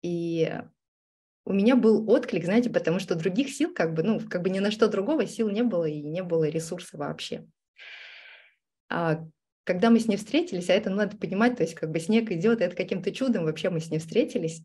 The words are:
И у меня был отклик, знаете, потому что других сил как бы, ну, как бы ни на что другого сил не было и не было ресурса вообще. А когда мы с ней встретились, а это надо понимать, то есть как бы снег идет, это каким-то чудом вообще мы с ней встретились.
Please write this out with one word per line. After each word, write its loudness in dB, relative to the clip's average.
И 0
у -2
меня 6
был 6
отклик, 2
знаете, 4
потому 0
что -2
других 0
сил -4
как 0
бы, 0
ну, 2
как -6
бы 0
ни -2
на 0
что 2
другого 0
сил -2
не 0
было 0
и -4
не -6
было 0
ресурса -6
вообще. -8
А -2
когда 2
мы 8
с 0
ней 0
встретились, -2
а 6
это 2
надо -2
понимать, 0
то 2
есть -4
как -6
бы -2
снег 0
идет, 2
это 0
каким-то -4
чудом 0
вообще -2
мы -2
с -10
ней -2
встретились. -2